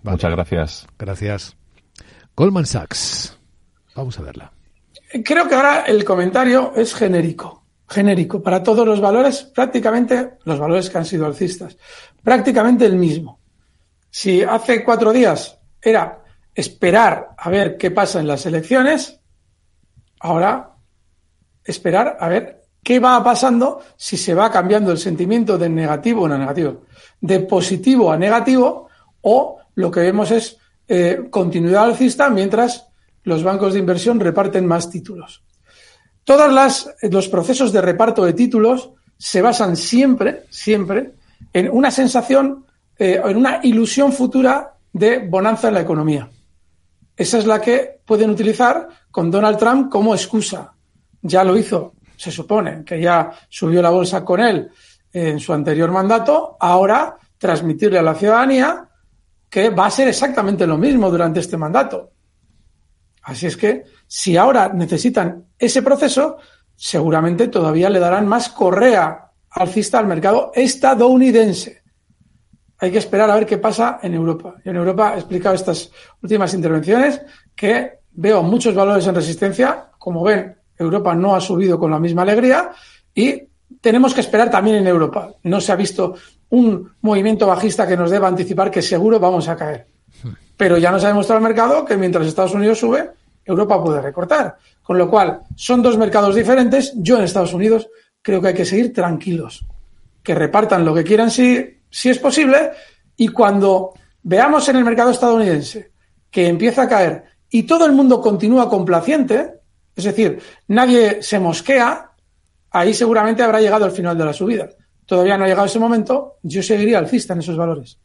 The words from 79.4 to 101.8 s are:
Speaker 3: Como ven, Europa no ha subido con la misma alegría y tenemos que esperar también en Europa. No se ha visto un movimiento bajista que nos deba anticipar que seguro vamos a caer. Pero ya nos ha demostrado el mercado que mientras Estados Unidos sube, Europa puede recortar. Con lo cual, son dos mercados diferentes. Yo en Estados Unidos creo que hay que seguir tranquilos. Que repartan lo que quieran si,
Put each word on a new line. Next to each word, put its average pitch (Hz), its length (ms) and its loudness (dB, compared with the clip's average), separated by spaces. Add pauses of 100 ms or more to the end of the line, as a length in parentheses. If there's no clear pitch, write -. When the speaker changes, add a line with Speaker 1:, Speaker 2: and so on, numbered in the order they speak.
Speaker 3:
Como 170 240 -6
ven, 190 320 -2 (240)
Europa 175 340 -2
no 185 220 2
ha 185 60 0
subido 180 400 -2
con 165 100 0
la 156 80 -2
misma 170 240 -2
alegría 254 480 2 (420)
y 262 300 -2 (380)
tenemos 247 340 2
que 247 60 -2
esperar 220 320 2
también 208 240 2
en 190 100 2
Europa. 165 460 0 (100)
No 185 180 -2
se 202 120 -2
ha 180 40 0
visto 185 380 -4 (360)
un 220 500 2
movimiento 214 440 0
bajista 190 440 0
que 180 80 2
nos 175 160 0
deba 190 160 2
anticipar 185 420 -2
que 170 120 -2
seguro 214 360 2
vamos 180 300 0
a 165 80 -6
caer. 151 320 -10 (680)
Pero 175 220 4
ya 175 120 4
nos 190 140 0
ha 202 40 2
demostrado 208 300 2
el 220 60 2
mercado 233 400 2
que 202 140 -2
mientras 175 280 0
Estados 185 280 -2
Unidos 208 240 0
sube, 262 320 -2 (340)
Europa 196 380 0
puede 151 180 -2
recortar. 175 560 -4 (260)
Con 185 140 -2
lo 175 140 2
cual, 196 320 2 (120)
son 247 280 0
dos 233 160 4
mercados 202 360 2
diferentes. 247 640 2
Yo 220 220 2
en 202 60 2
Estados 175 280 -2
Unidos 214 360 0 (340)
creo 190 180 -2
que 190 80 0
hay 180 60 0
que 180 100 -2
seguir 226 300 -2
tranquilos. 175 720 -6 (560)
Que 165 120 -2
repartan 175 500 2
lo 156 100 2
que 165 100 0
quieran 214 260 2
si, 247 480 0 (120)